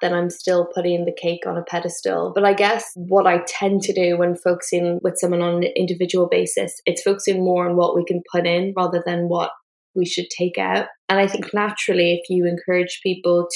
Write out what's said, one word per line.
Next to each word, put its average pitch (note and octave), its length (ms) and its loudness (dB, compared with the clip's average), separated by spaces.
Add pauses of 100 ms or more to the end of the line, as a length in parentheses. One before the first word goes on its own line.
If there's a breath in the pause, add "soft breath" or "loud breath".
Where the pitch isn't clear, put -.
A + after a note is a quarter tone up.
then F3+ 100 0
I'm F3 160 0
still F3 460 0
putting F3 320 0
the E3+ 120 -4
cake F3 280 -4
on F3 100 -4
a E3+ 60 -6
pedestal. F3 720 -4
But G3+ 100 2
I G3 80 6
guess G3+ 320 0 (120)
what F#3 300 2
I F3 200 4
tend G3 380 0
to G3 100 -2
do F3 240 2
when F3 180 2
focusing F3 640 0
with F#3 140 -2
someone F3 240 0
on F3 240 0
an - 100 0
individual F3+ 560 0
basis, F3+ 540 0
it's F3 160 -2
focusing G3 420 0
more F3+ 240 2
on F3 100 0
what F3 200 2
we E3+ 80 0
can F3 260 -4
put E3+ 160 0
in F3+ 300 0
rather F3 300 0
than F3 240 -2
what E3+ 220 -2 (420)
we F#3 100 0
should F3 240 -6
take F3 300 -4
out. G3 300 0 (200)
And G3 100 4
I G3 80 4
think G3 280 -4
naturally, G3 600 2
if E3+ 120 -8
you F3+ 180 6
encourage F3+ 560 0
people F3 540 2